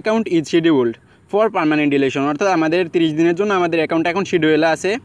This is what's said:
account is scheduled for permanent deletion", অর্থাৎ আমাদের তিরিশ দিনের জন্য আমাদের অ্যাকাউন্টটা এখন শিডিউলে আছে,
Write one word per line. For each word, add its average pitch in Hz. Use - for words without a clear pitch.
account 220
is 165
scheduled 143
for 208
permanent 156
deletion", 139
অর্থাৎ 147
আমাদের 170
তিরিশ 165
দিনের 170
জন্য 202
আমাদের 170
অ্যাকাউন্টটা 160
এখন 185
শিডিউলে 156
আছে, 175